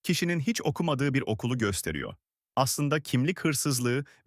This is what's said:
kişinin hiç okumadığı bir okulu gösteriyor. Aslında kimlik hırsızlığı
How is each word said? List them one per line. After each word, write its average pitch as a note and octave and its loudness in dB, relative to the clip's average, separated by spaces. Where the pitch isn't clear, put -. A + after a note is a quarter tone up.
kişinin F3 0
hiç A3 -2
okumadığı C#3+ 0
bir C3+ 0
okulu A#2+ -2
gösteriyor. E2 -2
Aslında C#3+ 2
kimlik C#3+ 0
hırsızlığı C3+ 0